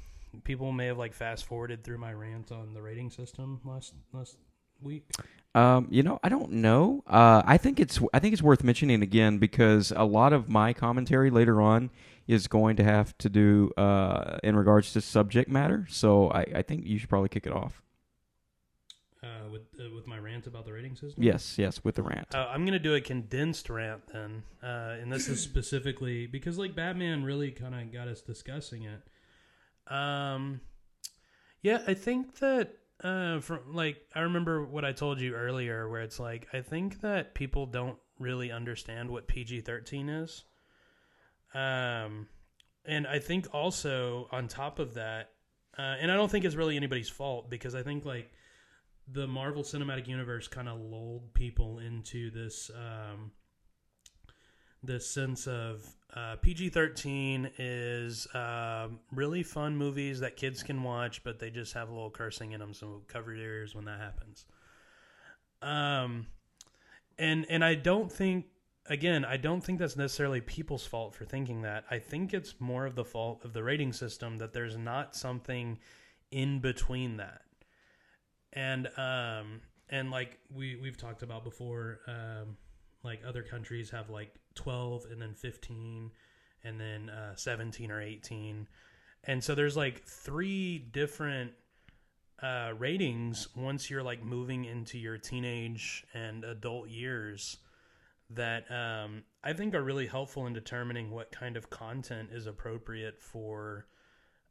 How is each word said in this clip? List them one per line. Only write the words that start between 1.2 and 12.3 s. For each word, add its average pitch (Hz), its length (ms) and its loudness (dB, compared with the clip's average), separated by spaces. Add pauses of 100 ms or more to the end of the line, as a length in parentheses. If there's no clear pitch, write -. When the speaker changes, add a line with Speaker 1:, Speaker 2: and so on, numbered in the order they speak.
Speaker 1:
forwarded 120 400 -6
through 120 140 -8
my 113 140 -8
rant 110 380 -10
on 110 240 -10
the 107 80 -10
rating 117 280 -8
system 131 540 -10
last, 131 300 -10 (180)
last 127 260 -12 (440)
week? 143 220 -8 (500)
Speaker 2:
Um, 127 340 4
you 127 140 4
know, 180 220 2
I 175 60 4
don't 277 200 -2
know. 127 560 6
Uh, 113 380 12
I 156 140 10
think 277 200 4
it's, - 220 4 (120)
I 123 60 6
think 202 140 6
it's 175 100 2
worth 147 220 10
mentioning 120 380 6
again 107 360 8
because 107 560 8
a 104 100 6
lot 110 280 8
of 123 160 4
my 110 240 6
commentary 127 580 4
later 117 300 10
on 110 300 8 (380)
is 113 180 6